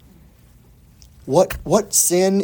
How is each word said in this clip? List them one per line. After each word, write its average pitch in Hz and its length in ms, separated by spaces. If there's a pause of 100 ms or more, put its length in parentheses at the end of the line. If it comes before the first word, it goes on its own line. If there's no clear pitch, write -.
(1300)
What, 160 280 (100)
what 208 300
sin 190 500